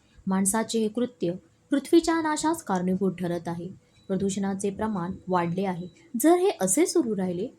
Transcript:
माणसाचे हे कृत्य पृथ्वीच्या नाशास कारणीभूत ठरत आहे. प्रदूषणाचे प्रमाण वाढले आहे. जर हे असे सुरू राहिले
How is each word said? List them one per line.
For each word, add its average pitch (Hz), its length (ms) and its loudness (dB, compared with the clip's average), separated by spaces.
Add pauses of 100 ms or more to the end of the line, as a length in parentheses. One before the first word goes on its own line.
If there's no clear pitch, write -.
(260)
माणसाचे 196 520 0
हे 220 100 0
कृत्य 214 440 -2 (380)
पृथ्वीच्या 330 520 4
नाशास 311 400 0
कारणीभूत 185 500 0
ठरत 175 360 -4
आहे. 170 200 -8 (400)
प्रदूषणाचे 196 600 -2
प्रमाण 196 420 -4 (160)
वाढले 175 360 0
आहे. 180 220 -4 (340)
जर 320 140 6
हे 359 160 4 (100)
असे 190 260 2
सुरू 254 300 0
राहिले 185 320 -4 (100)